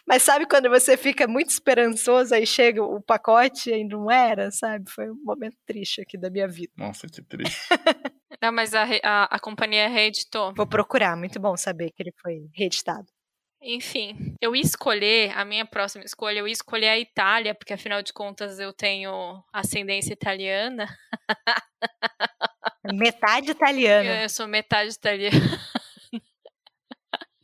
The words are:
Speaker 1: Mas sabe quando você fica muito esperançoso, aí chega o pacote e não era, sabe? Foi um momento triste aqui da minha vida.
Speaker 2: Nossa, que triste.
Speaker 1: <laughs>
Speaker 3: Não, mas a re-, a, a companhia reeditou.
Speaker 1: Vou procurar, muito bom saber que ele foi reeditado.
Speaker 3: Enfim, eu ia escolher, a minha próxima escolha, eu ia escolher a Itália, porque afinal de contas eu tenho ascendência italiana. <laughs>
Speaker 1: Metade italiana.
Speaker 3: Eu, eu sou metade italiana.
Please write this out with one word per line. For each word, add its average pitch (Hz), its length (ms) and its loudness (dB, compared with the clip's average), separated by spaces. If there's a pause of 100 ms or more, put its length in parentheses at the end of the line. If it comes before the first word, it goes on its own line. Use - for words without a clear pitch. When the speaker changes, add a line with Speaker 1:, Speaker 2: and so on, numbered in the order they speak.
Speaker 1:
Mas 254 160 6
sabe 294 240 4
quando 269 200 6
você 247 300 6
fica 269 300 2
muito 233 220 0
esperançoso, 240 840 2
aí 226 140 4
chega 233 360 4
o 202 160 -4
pacote 233 680 4
e 220 180 -2
não 208 220 -4
era, 226 400 4
sabe? 214 400 -6
Foi 220 220 -10
um 277 120 -14
momento 233 400 -8
triste 202 380 -8
aqui 190 160 -14
da 185 140 -8
minha 196 160 -2
vida. 175 280 -12
Speaker 2:
Nossa, - 320 -10
que - 140 -20
triste. - 340 -8 (140)
Speaker 1:
<laughs> - 500 0 (220)
Speaker 3:
Não, 233 100 0
mas 226 220 -2
a 220 100 4
re-, 220 200 0
a, 208 200 4 (120)
a 208 40 0
companhia 214 500 0
reeditou. 214 640 -2
Speaker 1:
Vou 208 140 -2
procurar, 208 500 2
muito 185 220 -8
bom 190 180 -2
saber 170 340 -6
que - 100 -12
ele 143 200 -12
foi 156 320 -10
reeditado. 180 540 -4 (540)
Speaker 3:
Enfim, 233 800 -8
eu 240 160 0
ia 269 60 0
escolher, 214 760 2
a 202 60 -2
minha 214 220 -6
próxima 202 400 -6
escolha, 208 340 -6
eu 208 80 -6
ia 226 60 -4
escolher 220 340 -2
a 220 100 4
Itália, 214 560 0
porque - 200 -12
afinal 202 280 -6
de 196 120 -12
contas 202 440 -12
eu 196 140 -10
tenho 190 800 -6
ascendência 196 640 -6
italiana. 196 720 -4 (400)
<laughs> - 1700 -6
Speaker 1:
Metade 233 580 0
italiana. 254 580 4
Speaker 3:
Eu, 220 140 -2
eu 214 60 -2
sou 220 180 -6
metade 214 440 0
italiana. 208 680 0 (1800)